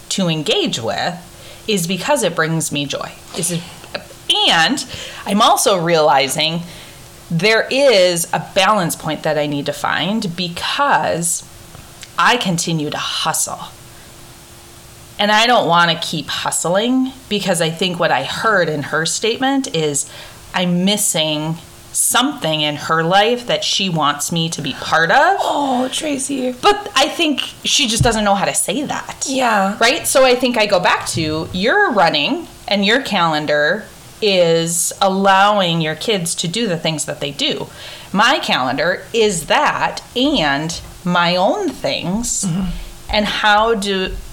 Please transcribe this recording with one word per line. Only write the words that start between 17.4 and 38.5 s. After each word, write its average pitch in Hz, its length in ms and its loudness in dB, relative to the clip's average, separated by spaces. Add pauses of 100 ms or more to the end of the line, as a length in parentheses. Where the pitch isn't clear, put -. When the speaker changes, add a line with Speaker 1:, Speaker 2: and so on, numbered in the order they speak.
Speaker 1:
I 160 80 2
think 170 300 -2
what 160 120 2
I 135 120 2
heard 185 460 0
in 151 140 -2
her 151 220 -2
statement 262 680 -2
is, 151 300 0 (480)
"I'm 180 320 0
missing 160 720 0 (340)
something 226 680 0
in 151 140 -2
her 160 280 0
life 214 440 2
that 156 160 -2
she - 260 -2
wants 147 420 0
me 165 180 0
to 160 120 -8
be 127 120 -6
part 160 360 0
of." 311 320 4
Speaker 2:
Oh, 262 500 0
Tracy. 269 600 -4 (100)
Speaker 1:
But 415 340 2
I 285 140 2
think 302 320 -2 (240)
she 285 220 0
just 220 160 0
doesn't 220 200 2
know 202 120 2
how 185 100 0
to 143 80 0
say 220 300 -2
that. - 440 -8
Speaker 2:
Yeah. 226 520 0
Speaker 1:
Right? 262 280 2
So 269 160 4
I 254 120 6
think 247 220 0
I 214 100 2
go 196 120 2
back 208 300 0
to, 156 420 -4
you're 339 400 2
running 180 560 2 (200)
and 202 180 2
your 233 160 4
calendar 156 840 0 (360)
is 170 800 2
allowing 190 800 4
your 156 140 -2
kids 175 400 -2
to - 120 -4
do 220 200 -2
the 170 100 0
things 165 280 -4
that 143 140 -8
they 143 120 -6
do. 233 360 -4 (460)
My 233 260 4
calendar 160 640 0 (100)